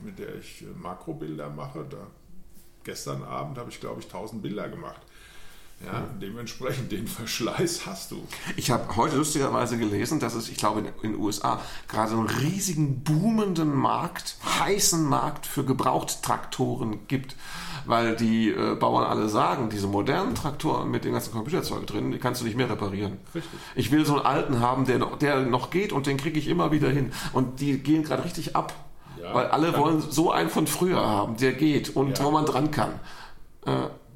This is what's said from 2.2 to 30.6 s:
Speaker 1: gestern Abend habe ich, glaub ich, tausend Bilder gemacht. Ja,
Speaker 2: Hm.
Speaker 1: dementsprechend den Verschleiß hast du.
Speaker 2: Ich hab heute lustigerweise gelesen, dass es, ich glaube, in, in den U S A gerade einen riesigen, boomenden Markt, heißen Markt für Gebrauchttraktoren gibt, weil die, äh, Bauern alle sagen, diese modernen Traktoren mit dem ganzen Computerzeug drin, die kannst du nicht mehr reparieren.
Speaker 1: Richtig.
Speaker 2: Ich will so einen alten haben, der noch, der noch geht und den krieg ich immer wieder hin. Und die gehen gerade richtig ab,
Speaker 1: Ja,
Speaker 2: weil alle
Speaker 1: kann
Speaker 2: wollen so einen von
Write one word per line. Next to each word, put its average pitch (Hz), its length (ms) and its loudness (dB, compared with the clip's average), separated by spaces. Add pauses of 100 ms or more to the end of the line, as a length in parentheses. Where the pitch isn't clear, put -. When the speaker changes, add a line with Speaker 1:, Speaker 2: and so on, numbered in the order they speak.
Speaker 1:
gestern 139 400 -8
Abend 131 360 -8
habe 120 120 -12
ich, - 80 -16
glaub - 220 -8
ich, - 80 -16
tausend 107 340 -10
Bilder 95 260 -6
gemacht. - 320 -12 (840)
Ja, 95 160 -6
Speaker 2:
Hm. 120 200 -8
Speaker 1:
dementsprechend 113 680 -6
den 107 160 -4
Verschleiß - 800 -2
hast - 240 -10
du. - 160 -10 (300)
Speaker 2:
Ich - 160 0
hab - 240 0
heute 135 220 2
lustigerweise 123 600 2
gelesen, 113 400 2
dass 117 160 0
es, 113 140 -4
ich - 80 -8
glaube, 107 240 2
in, 95 60 -4 (160)
in 110 100 0
den - 80 -2
U 101 80 0
S 110 160 -2
A 127 160 2 (260)
gerade 110 280 0
einen 113 120 2
riesigen, 147 800 0
boomenden 175 720 4
Markt, 120 600 0 (220)
heißen 170 480 4
Markt 135 400 0
für - 180 -2 (560)
Gebrauchttraktoren 113 880 -2
gibt, 131 280 -2 (480)
weil 117 320 4
die, 113 340 4
äh, 110 240 2
Bauern 120 300 4
alle 113 240 2
sagen, 135 400 2
diese 101 180 -2
modernen 131 480 2
Traktoren 135 560 0
mit 120 140 0
dem 123 80 0
ganzen 120 200 -2
Computerzeug 113 540 -2
drin, 127 240 -2
die 113 80 -4
kannst 123 220 0
du 120 60 -2
nicht 107 100 -2
mehr 123 140 2
reparieren. 98 480 -4 (160)
Speaker 1:
Richtig. - 240 -8 (160)
Speaker 2:
Ich 110 180 0
will 156 140 6
so 147 100 4
einen - 100 0
alten 139 340 2
haben, 127 260 4
der 123 120 4
noch, - 200 -2
der 143 240 4
noch 127 280 2
geht 196 220 2
und 139 140 0
den 139 100 2
krieg 151 220 -2
ich 143 100 0
immer 165 240 2
wieder 147 160 4
hin. 131 240 2 (220)
Und 127 260 2
die 143 180 2
gehen 151 240 4
gerade 139 220 0
richtig 170 320 -6
ab, 151 160 0 (480)
Speaker 1:
Ja, 104 140 -8
Speaker 2:
weil 120 140 4
alle 127 240 4
Speaker 1:
kann 135 80 2
Speaker 2:
wollen 156 200 4
so 151 320 2
einen - 180 2
von 165 160 2